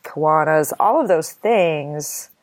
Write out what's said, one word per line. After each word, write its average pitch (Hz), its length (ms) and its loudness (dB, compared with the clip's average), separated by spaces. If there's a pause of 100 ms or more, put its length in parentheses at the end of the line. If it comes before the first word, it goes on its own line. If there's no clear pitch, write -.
Kiwanis, 156 760 0
all 247 220 2
of 240 80 -2
those 160 240 0
things 151 960 -2 (120)